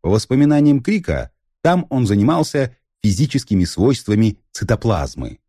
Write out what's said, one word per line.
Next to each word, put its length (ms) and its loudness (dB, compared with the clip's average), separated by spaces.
По 100 -2
воспоминаниям 720 2
Крика, 480 -4
там 300 0
он 160 0
занимался 680 0
физическими 640 0
свойствами 720 0
цитоплазмы. 880 -4